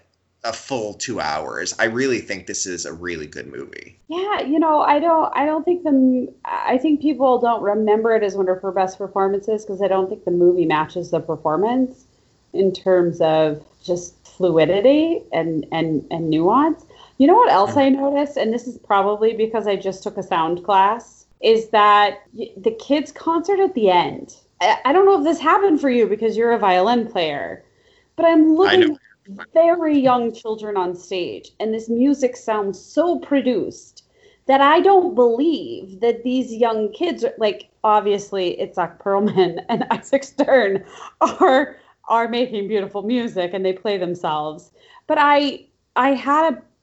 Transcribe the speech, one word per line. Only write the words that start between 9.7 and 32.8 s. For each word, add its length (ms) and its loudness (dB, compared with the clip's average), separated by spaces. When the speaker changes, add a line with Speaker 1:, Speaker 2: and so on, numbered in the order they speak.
Speaker 2:
I 60 2
don't 200 0
think 160 -12
the 80 -4
movie 340 4
matches 460 -2
the 80 0
performance 880 -2
in 180 2
terms 480 0
of 460 0
just 320 -8
fluidity 960 2
and, 380 -4
and, 400 -2
and 180 -4
nuance. 560 2
You 100 4
know 80 6
what 160 6
else 200 2
Speaker 1:
Mm-hmm. 80 0
Speaker 2:
I 100 4
noticed, 480 0
and 160 -2
this 140 -8
is 100 -12
probably 560 0
because 340 -4
I 80 0
just 280 -6
took 140 -10
a 60 -6
sound 400 -2
class, 640 0
is 280 2
that 500 4
y-, 220 -12
the 160 -2
kids' 400 -2
concert 480 -2
at 140 2
the 160 2
end. 460 0
I, 240 2
I 80 2
don't 120 6
know 120 6
if 80 -2
this 140 0
happened 420 2
for 80 0
you 180 2
because 300 -2
you're 160 2
a 60 0
violin 480 2
player, 580 -6
but 100 2
I'm 260 6
Speaker 1:
I 20 4
Speaker 2:
looking 280 4
Speaker 1:
know. 120 2
Speaker 2:
at 140 -18
very 460 2
young 340 2
children 440 -8
on 180 -2
stage, 640 -10
and 140 -4
this 160 -8
music 480 0
sounds 420 -6
so 400 -2